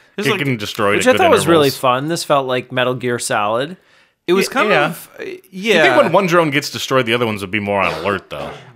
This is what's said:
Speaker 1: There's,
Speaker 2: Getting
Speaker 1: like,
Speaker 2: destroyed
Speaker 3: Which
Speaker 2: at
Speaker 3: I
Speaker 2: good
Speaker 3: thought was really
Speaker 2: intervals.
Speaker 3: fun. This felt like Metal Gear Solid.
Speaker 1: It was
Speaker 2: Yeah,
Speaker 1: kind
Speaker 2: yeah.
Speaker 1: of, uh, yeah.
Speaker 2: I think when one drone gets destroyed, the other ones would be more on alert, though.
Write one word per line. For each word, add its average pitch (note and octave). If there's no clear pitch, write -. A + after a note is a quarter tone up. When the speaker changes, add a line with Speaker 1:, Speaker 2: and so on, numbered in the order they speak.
Speaker 1:
There's, G3+
Speaker 2:
Getting D3
Speaker 1:
like, A2+
Speaker 2:
destroyed G#2
Speaker 3:
Which F#3+
Speaker 2:
at B3+
Speaker 3:
I -
Speaker 2:
good -
Speaker 3:
thought F4
was A3
really D#3+
Speaker 2:
intervals. C3+
Speaker 3:
fun. C3
This D#3+
felt C#3
like B2+
Metal B2+
Gear A#2+
Solid. A#2
Speaker 1:
It F3
was A3+
Speaker 2:
Yeah, -
Speaker 1:
kind B3+
Speaker 2:
yeah. D#3
Speaker 1:
of, -
uh, -
yeah. F#3+
Speaker 2:
I D#3
think -
when F#3+
one G3
drone E3
gets C#3
destroyed, C3
the A2+
other A#2+
ones G#2
would F#2
be G#2+
more G2+
on F2
alert, G2
though. C#2+